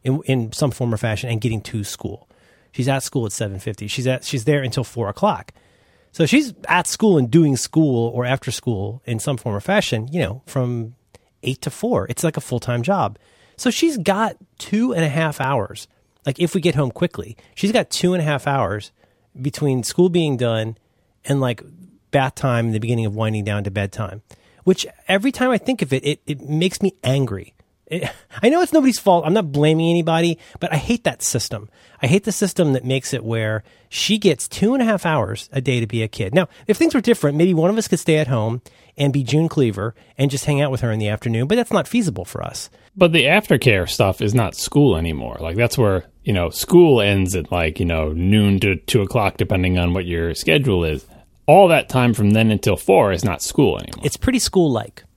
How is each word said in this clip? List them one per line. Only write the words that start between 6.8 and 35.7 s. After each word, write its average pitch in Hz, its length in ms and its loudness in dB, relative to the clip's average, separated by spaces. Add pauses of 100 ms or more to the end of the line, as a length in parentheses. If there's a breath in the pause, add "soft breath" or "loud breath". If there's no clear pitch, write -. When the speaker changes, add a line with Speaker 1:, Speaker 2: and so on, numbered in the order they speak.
Speaker 1:
school 202 300 2
and 123 120 2
doing 143 280 4
school 127 520 0
or 120 160 -4
after 135 260 -2
school 107 540 -6
in 113 140 -4
some 143 180 -4
form 107 180 -6
or 101 40 -4
fashion, 127 520 -2
you 170 100 -2
know, 104 240 -4
from 123 500 -4 (460 soft breath)
eight 131 200 -6
to - 80 -8
four. 208 400 -2
It's - 140 -6
like 160 140 -2
a 147 40 -4
full-time 120 420 -4
job. 151 340 -2 (380 soft breath)
So - 140 0
she's 311 280 0
got 196 380 0 (220)
two 233 360 -2
and 165 120 0
a 147 40 0
half 156 300 -2
hours. 131 480 -4 (380)
Like, 135 140 -4
if 170 140 0
we 190 80 0
get 156 140 0
home 143 160 0
quickly, - 460 -6 (180 soft breath)
she's 202 160 0
got 220 180 0
two 180 240 0
and 180 80 0
a 151 40 -2
half 147 200 -2
hours 107 460 -2 (500)
between 131 420 -2
school 180 260 2
being 160 280 0
done 113 400 -2 (480)
and, 139 140 0
like, 123 240 -2 (480)
bath 135 240 0
time 120 320 0
and 110 80 -2
the 107 40 -2
beginning 113 260 -2
of 104 100 -4
winding 107 300 -2
down 104 180 -4
to 98 80 -6
bedtime, 101 500 -6 (420 soft breath)
which 185 220 2 (220)
every 196 240 0
time 254 200 -2
I 220 60 2
think - 240 -2
of 135 120 -2
it, 131 120 -2
it, 147 200 -2
it 143 160 -8
makes 160 400 -2
me 196 120 0 (100)
angry. 127 500 -2 (320)
It, 175 240 -6 (320 loud breath)
I 226 80 4
know 339 120 4
it's 339 120 0
nobody's 262 260 4
fault. 175 260 4
I'm 160 80 2
not 185 180 0
blaming 160 380 2
anybody, 165 480 0 (220 loud breath)
but - 140 -4
I 156 40 0
hate - 280 -2
that - 180 -4
system. 107 460 -6 (320 soft breath)
I 135 60 -2
hate 185 180 2
the 214 60 -2
system 180 420 0
that 123 120 -2
makes 131 280 -2
it 117 100 -6
where 110 400 -4 (260 soft breath)
she - 280 -2
gets 196 300 2
two 220 260 0
and 269 100 2
a - 20 2
half 208 200 0
hours 110 460 -2
a 135 100 -2
day 123 180 0